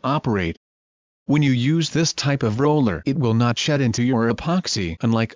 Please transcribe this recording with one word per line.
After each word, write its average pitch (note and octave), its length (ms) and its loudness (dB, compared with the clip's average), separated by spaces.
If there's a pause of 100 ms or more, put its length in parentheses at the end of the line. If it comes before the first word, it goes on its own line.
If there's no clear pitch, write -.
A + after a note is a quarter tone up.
operate. A2 520 -2 (720)
When D3 140 2
you C#3+ 120 4
use D3 360 0
this D#3+ 240 -2
type C#3 300 -2
of A2+ 180 0
roller, C#3 460 2
it C#3 120 -2
will A#2+ 140 2
not A#2 240 2
shed D3 240 -2
into A#2+ 220 0
your A#2+ 280 2
epoxy, A#2 720 -4
unlike A2+ 360 0